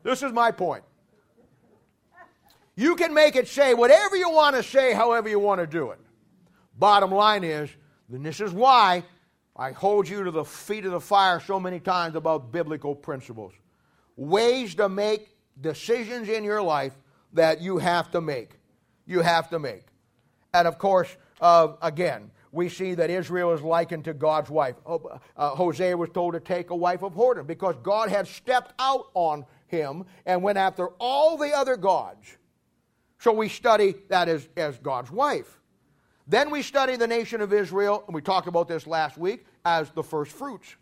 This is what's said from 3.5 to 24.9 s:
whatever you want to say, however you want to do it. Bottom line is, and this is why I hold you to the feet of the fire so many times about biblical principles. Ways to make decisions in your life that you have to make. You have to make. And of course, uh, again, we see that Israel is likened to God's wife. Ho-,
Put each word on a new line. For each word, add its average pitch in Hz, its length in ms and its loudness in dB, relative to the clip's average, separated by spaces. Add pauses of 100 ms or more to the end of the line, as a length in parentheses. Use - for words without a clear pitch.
whatever 320 420 6
you 359 140 0
want 302 260 6
to 233 80 0
say, 262 300 2
however 226 360 0
you 208 100 0
want 202 220 0
to 165 60 -4
do 147 240 -4
it. - 80 -16 (800)
Bottom 196 340 6
line 202 320 4
is, 151 260 -6 (420)
and 131 140 -12
this 160 140 -10
is 202 120 -6
why 202 520 6 (520)
I 131 160 -8
hold 196 360 2
you 202 160 -6
to 180 80 -4
the 156 140 -4
feet 202 400 -10
of 190 60 -4
the 170 100 -6
fire 190 380 2
so 190 200 -4
many 180 200 -8
times 175 360 -4
about 151 360 -2
biblical 156 440 -6
principles. 120 580 -14 (600)
Ways 214 600 0
to 202 140 0
make 208 400 -4 (300)
decisions 220 720 -6
in 220 140 -4
your 208 180 -2
life 143 320 -2 (400)
that 160 280 2
you 180 160 -4
have 170 340 0
to 175 100 -2
make. 139 360 -8 (480)
You 175 160 -2
have 165 280 2
to 170 100 -6
make. 120 240 -10 (680)
And 175 140 4
of 165 100 -2
course, 185 380 0 (260)
uh, 165 400 6
again, 151 500 -4 (200)
we 170 180 -2
see 185 260 -6
that 165 140 0
Israel 175 440 -2
is 151 80 -2
likened 160 440 -2
to 160 80 -8
God's 151 360 -2
wife. 143 260 -2 (100)
Ho-, 156 340 -8 (180)